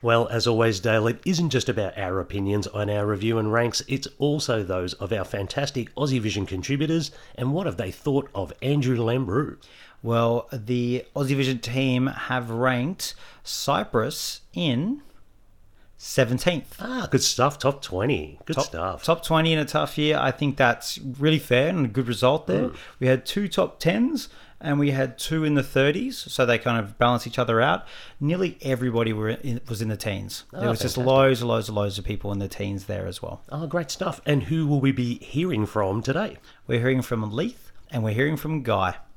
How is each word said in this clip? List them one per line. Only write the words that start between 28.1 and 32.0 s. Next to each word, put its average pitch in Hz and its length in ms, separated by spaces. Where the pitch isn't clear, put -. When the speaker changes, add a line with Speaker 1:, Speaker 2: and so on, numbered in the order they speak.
Speaker 2:
Nearly 175 420
everybody 117 500
were 107 180
in, 117 380
was 110 120
in 113 80
the 107 80
teens. 98 560
There 120 120
Speaker 1:
Oh, 117 60
Speaker 2:
was 113 100
just 120 160
Speaker 1:
fantastic. 123 100
Speaker 2:
loads 131 340
and 120 80
loads 113 200
and 107 80
loads 104 220
of 101 60